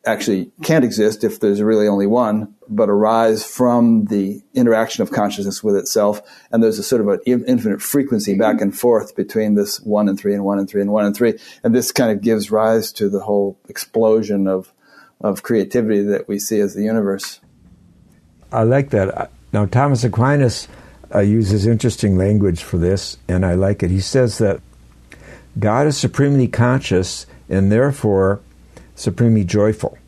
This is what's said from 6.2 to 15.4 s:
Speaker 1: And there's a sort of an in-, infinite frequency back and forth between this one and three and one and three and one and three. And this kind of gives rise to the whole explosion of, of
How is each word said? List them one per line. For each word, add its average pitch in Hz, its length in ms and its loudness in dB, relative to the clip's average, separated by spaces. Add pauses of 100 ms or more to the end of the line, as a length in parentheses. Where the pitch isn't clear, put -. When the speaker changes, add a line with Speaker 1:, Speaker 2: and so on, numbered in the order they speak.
Speaker 1:
And 113 100 4
there's 107 160 2
a 101 60 -6
sort 120 160 0
of 104 80 0
an 98 180 0
in-, 123 200 0
infinite 107 360 0
frequency 107 560 -2
back 107 220 2
and 101 160 -2
forth 113 400 0
between 104 380 -2
this 101 260 -2
one 104 280 0
and 101 100 -2
three 101 140 -2
and 101 120 -4
one 98 160 0
and 101 80 -4
three 101 120 -4
and 101 120 -2
one 104 120 0
and 104 120 -2
three. 113 220 0 (260)
And 117 100 2
this 127 160 0
kind 117 220 0
of 98 80 -2
gives 107 320 -2
rise 110 400 0
to 104 160 -2
the 98 120 -2
whole 101 380 -2 (100)
explosion 107 800 0
of, 95 260 -4 (480)
of 98 220 -4